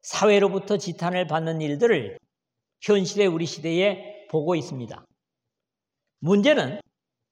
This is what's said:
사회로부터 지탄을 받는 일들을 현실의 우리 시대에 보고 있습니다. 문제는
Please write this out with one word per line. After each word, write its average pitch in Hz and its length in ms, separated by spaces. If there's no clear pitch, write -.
사회로부터 196 760
지탄을 175 500
받는 160 340
일들을 147 580
현실의 202 460
우리 165 180
시대에 170 800
보고 160 260
있습니다. 127 520
문제는 202 640